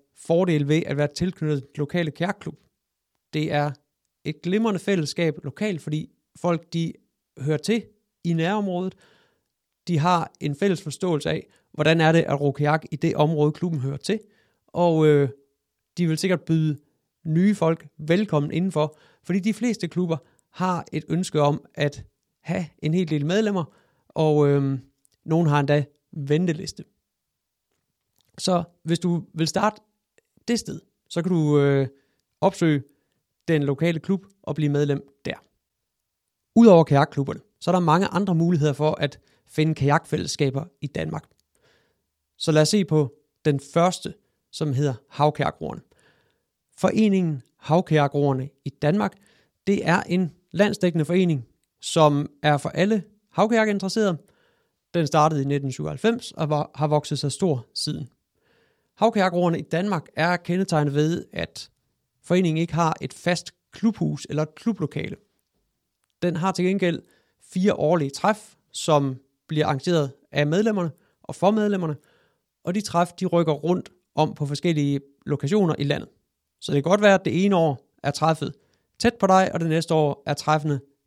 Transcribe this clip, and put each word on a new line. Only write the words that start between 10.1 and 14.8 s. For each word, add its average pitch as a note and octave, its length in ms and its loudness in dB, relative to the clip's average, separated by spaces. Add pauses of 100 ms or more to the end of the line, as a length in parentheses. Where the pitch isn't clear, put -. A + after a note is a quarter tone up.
en D3 160 -4
fælles F#3+ 260 -2
forståelse D#3+ 480 -4
af, D#3+ 180 -6 (240)
hvordan D#3+ 300 2
er D#3+ 100 4
det E3 100 4
at C#3 200 -2
ro C#3+ 100 0
kajak D3 400 -2
i D#3 40 -8
det E3+ 200 -2
område, D3+ 360 2
klubben E3 300 -6
hører C#3 160 -6
til. G#3+ 220 -4 (480)
Og, D#3+ 400 2